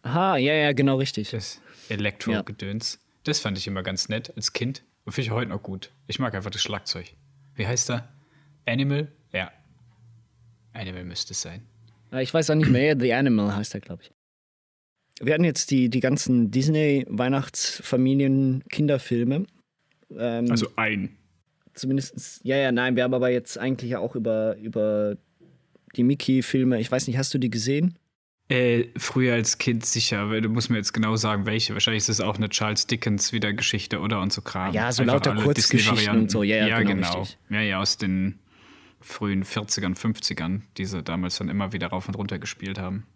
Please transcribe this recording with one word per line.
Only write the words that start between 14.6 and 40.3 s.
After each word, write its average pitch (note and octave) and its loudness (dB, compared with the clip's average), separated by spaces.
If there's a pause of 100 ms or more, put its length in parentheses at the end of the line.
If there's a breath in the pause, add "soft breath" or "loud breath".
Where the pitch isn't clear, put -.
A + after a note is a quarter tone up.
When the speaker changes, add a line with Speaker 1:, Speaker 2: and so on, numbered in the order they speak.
Speaker 1:
Wir C3 2
hatten D#3+ 4
jetzt D#3 2
die, B2+ 4
die B2 2
ganzen B2 2
Disney-Weihnachtsfamilien-Kinderfilme. C3+ 2 (720)
Ähm, A#2+ 0
Speaker 2:
Also A2 2
ein. G#2+ -2 (560)
Speaker 1:
zumindestens, - -6
ja, C3 0
ja, C3+ 2
nein, B2 2
wir B2 2
haben B2+ 0
aber B2+ 2
jetzt B2 -2
eigentlich B2 -4
ja A#2+ -4
auch G#2+ -6
über, A2 0
über G#2+ -2 (760)
die B2 2
Mickey-Filme, C3 2
ich A#2 -2
weiß B2+ 0
nicht, B2 -2
hast C3+ -2
du C#3+ 0
die B2+ 0
gesehen? C3+ 0 (500)
Speaker 2:
Äh, B2 2
früher B2+ 2
als A2+ 2
Kind A#2 -2
sicher, G#2 0
weil A2 0
du A2 0
musst A2+ 0
mir A#2 2
jetzt G#2 -2
genau A2 2
sagen, G#2+ 0
welche. G#2+ 0
Wahrscheinlich G#2+ 0
ist - 0
es G#2 0
auch G2 0
eine G#2+ 0
Charles G#2+ 0
Dickens A2 0
wieder G#2+ 0
Geschichte, G2+ -4
oder? G2+ -2
Und G2 0
so - -4
Kram. F#2+ -4
Speaker 1:
Ja, A2+ 0
so A#2 0
Speaker 2:
Einfach B2 4
Speaker 1:
lauter C#3 2
Speaker 2:
alle - 0
Speaker 1:
Kurzgeschichten A#2+ 4
Speaker 2:
Disney-Varianten. A2 4
Speaker 1:
und G#2 2
so. G#2+ 2
Ja, G#2 4
ja, G#2+ 4
Speaker 2:
Ja, A2+ 2
Speaker 1:
genau, G2+ 2
Speaker 2:
genau. F2+ 0
Speaker 1:
richtig. G2 -8 (120)
Speaker 2:
Ja, G#2 0
ja, G2 0
aus F#2 0
den F#2+ -2 (640 soft breath)
frühen G2 -4
vierzigern, F#2+ -2
fünfzigern, F#2+ -2 (140)